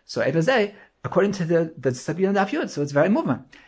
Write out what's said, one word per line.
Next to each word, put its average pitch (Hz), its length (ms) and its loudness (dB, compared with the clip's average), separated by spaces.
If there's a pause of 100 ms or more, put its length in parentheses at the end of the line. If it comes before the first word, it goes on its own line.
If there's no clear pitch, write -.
So - 160 -4
Eivazeh, 185 520 2 (300)
according 196 300 2
to 175 120 -4
the, 165 320 0
the 127 160 -2
Sabina 180 380 -2
Daf 196 200 0
Yud, 302 180 -4
so - 120 -6
it's 143 120 -4
very 156 160 4
moving, 220 340 0 (240)